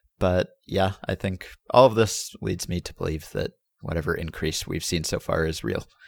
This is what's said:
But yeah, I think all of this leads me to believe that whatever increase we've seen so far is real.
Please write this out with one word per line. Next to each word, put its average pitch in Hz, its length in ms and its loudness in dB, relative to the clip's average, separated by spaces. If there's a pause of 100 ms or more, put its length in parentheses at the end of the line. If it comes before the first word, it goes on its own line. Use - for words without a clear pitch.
(180)
But 90 300 2 (180)
yeah, 95 260 0 (140)
I 98 80 -2
think 95 320 -6 (240)
all 127 160 10
of 110 80 2
this - 480 0
leads 98 260 -4
me 87 120 -2
to - 140 -10
believe - 380 -4
that - 200 -4 (300)
whatever 82 320 -2
increase 80 520 -4
we've - 180 -4
seen 82 200 -2
so - 140 -2
far - 280 0
is 80 180 -4
real. - 220 -2 (220)